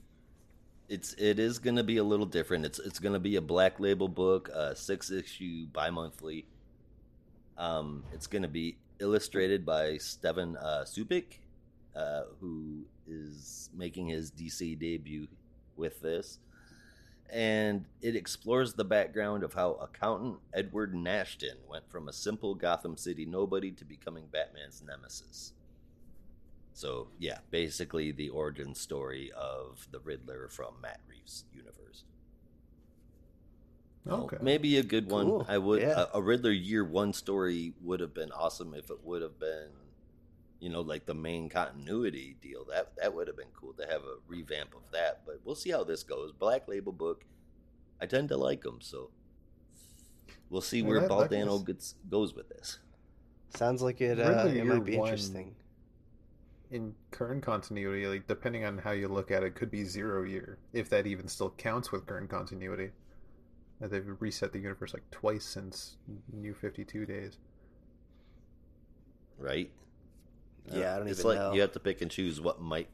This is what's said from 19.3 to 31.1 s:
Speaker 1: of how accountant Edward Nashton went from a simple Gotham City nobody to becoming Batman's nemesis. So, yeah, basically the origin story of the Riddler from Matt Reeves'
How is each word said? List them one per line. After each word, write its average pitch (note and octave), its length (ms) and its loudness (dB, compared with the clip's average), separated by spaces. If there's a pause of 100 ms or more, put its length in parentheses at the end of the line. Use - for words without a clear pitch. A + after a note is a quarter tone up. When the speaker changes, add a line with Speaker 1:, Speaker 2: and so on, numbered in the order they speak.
Speaker 1:
of D2+ 100 -4
how F2+ 200 4
accountant G#2 640 -4 (160)
Edward G2 400 -2
Nashton E2+ 640 -2 (120)
went D#2 200 -14
from D#2+ 180 -10
a C#2+ 60 -10
simple G#2 420 -2
Gotham E2+ 420 0
City D#2+ 280 -6
nobody F#2+ 460 0
to D2+ 140 -16
becoming D#2 460 -12
Batman's D2 540 -6
nemesis. - 680 -14 (1200)
So, B1 360 -6 (100)
yeah, D#2+ 200 -4 (120)
basically D#2+ 600 -2
the C#2+ 180 -6
origin C#2+ 460 -4
story C2+ 600 -6
of C2 560 -8
the C2 80 -12
Riddler C2 480 -8
from A#1+ 340 -12
Matt A1+ 260 -12
Reeves' B1 360 -18 (100)